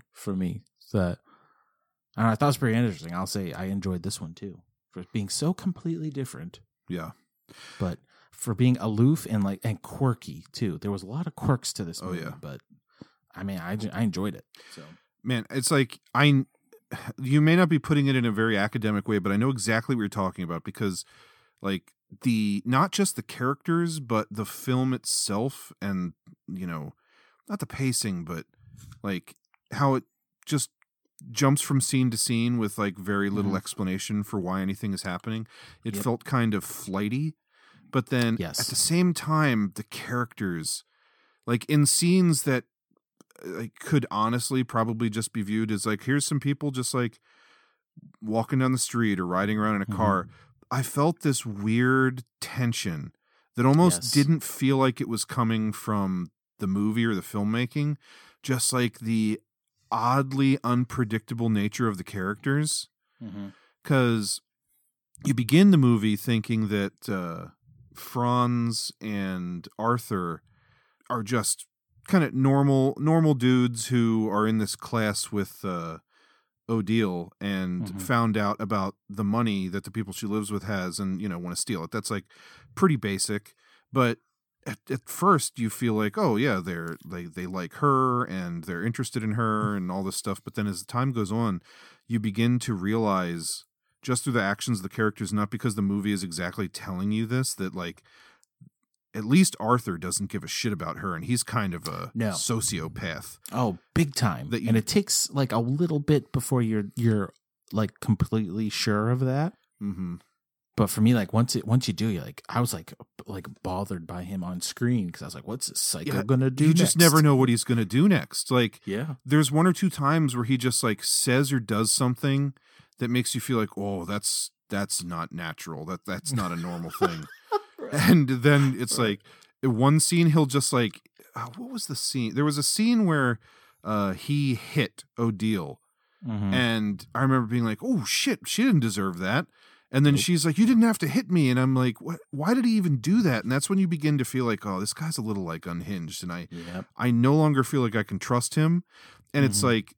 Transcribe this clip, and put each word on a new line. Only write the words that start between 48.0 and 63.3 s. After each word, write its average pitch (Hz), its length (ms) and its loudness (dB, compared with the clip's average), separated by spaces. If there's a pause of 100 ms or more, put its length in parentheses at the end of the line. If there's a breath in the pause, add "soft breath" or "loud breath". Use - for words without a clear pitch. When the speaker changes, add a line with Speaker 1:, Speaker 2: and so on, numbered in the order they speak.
Speaker 2:
walking 110 380 0
down 131 120 2
the 127 60 0
street 113 420 0
or 90 60 -2
riding 98 320 0
around 107 200 0
in 98 40 -2
a 95 40 -4
Speaker 1:
Mm-hmm. 104 120 -6
Speaker 2:
car. 98 300 2 (420 soft breath)
I 131 140 -2
felt 151 380 0
this 139 240 0
weird 123 800 2 (180)
tension 101 720 -4 (420)
that 120 100 2
almost 160 380 6
Speaker 1:
Yes. 120 80 -4
Speaker 2:
didn't 143 320 4
feel 135 340 0
like 131 240 2
it - 60 -4
was 113 180 -4
coming 113 460 0
from 95 600 -2 (280)
the 101 80 -4
movie 107 380 0
or 113 100 0
the 90 60 -4
filmmaking, 123 760 -4 (460 loud breath)
just, 131 300 0
like, 123 260 0
the 110 400 0 (500)
oddly 135 760 2
unpredictable 117 840 -2
nature 104 380 0
of 101 100 -2
the 90 60 -8
characters. 139 880 -4 (340)
Speaker 1:
Mm-hmm. 101 240 -10 (380 soft breath)